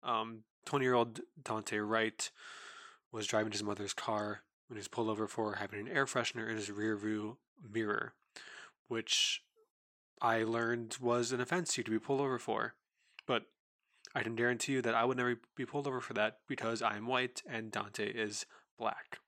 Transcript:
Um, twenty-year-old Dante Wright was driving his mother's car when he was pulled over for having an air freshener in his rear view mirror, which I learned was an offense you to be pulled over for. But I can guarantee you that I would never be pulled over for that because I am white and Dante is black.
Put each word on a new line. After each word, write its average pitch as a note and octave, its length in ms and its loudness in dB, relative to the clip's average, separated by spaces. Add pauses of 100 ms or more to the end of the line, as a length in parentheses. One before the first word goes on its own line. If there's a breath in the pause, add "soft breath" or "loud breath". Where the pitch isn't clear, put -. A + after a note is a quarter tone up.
Um, A2+ 420 -2 (200)
twenty-year-old B2 560 4 (220)
Dante G#2+ 360 -2
Wright A2 520 2 (800 loud breath)
was G#2+ 160 -6
driving A2 260 2
his G#2 100 -2
mother's G#2 300 -4
car G#2 500 -2 (260)
when A#2 80 -10
he G#2 40 -8
was F#2+ 80 -10
pulled A2+ 200 0
over A2 180 0
for G#2 300 -2
having G#2 240 -4
an A2+ 80 -6
air C#3+ 180 2
freshener A2+ 420 -2
in A2 80 -2
his G#2 140 -4
rear G#2+ 260 0
view G#2+ 420 -2 (320)
mirror, G#2+ 440 -2 (760 loud breath)
which - 540 0 (760)
I A2+ 240 4
learned A#2 560 0
was A#2+ 320 4
an B2 80 0
offense E3+ 360 0
you A#2+ 80 -2
to A2+ 60 -2
be A2 80 4
pulled C#3 220 0
over C3 180 0
for. A2+ 360 -2 (520 loud breath)
But A#2+ 200 2 (680 loud breath)
I A#2+ 80 0
can A2+ 140 -2
guarantee A#2+ 360 2
you C3 100 2
that A#2 120 2
I A#2 100 6
would B2+ 120 4
never B2 240 2 (160)
be C3 100 -4
pulled C#3+ 200 -4
over B2+ 140 -4
for - 140 -8
that G#2+ 240 2 (100)
because A2+ 340 -2
I G#2+ 140 2
am G#2+ 100 -6
white B2+ 420 0
and A2+ 220 -6
Dante G#2 380 -4
is G#2+ 380 -4 (320 loud breath)
black. - 500 -4